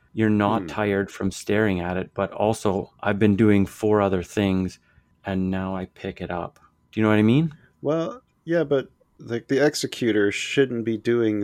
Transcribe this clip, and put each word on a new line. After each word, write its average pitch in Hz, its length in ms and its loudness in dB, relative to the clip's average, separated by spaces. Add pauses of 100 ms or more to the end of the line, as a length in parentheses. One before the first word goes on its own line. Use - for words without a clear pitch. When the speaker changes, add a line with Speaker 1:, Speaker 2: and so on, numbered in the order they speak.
(160)
Speaker 1:
You're 110 140 2
not 104 320 2
Speaker 2:
Hmm. 90 60 -10
Speaker 1:
tired 101 440 -2
from 98 200 -4
staring 104 480 0
at 90 180 -4
it, 92 160 -8
but 98 200 -4
also 104 640 -2
I've 101 200 -2
been 104 160 4
doing 101 300 4
four 107 360 0
other 95 200 2
things 95 580 -2 (460)
and 95 240 -2
now 95 260 -4
I 92 100 -8
pick - 360 -12
it 87 80 -10
up. 87 300 -8 (320)
Do - 80 -6
you 110 40 2
know 107 60 4
what 107 80 4
I 107 60 4
mean? 139 280 2 (300)
Speaker 2:
Well, 165 400 -4 (240)
yeah, 165 180 0
but, 143 280 -2 (260)
like, 113 300 -8
the 135 180 2
executor 107 640 0
shouldn't 123 540 -2
be 113 120 -2
doing 113 460 0